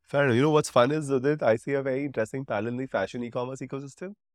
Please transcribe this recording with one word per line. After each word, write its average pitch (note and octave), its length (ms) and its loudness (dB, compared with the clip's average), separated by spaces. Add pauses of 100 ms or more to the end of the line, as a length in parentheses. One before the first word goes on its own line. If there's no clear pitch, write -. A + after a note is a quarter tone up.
Fair C#3+ 200 0
enough. B2+ 100 4
You B2 80 4
know D#3 80 4
what's D3+ 200 2
fun B2+ 200 6
is, D3+ 200 -2
Udit, C#3 320 0
I A2+ 120 6
see C#3 200 -4
a C#3 80 -2
very C3+ 240 -2
interesting C3 380 -6
parallel A#2 280 -4
in B2 40 -6
the C3 100 -6
fashion A#2+ 360 -4
e-commerce B2+ 380 -8
ecosystem. C#3 540 -12 (200)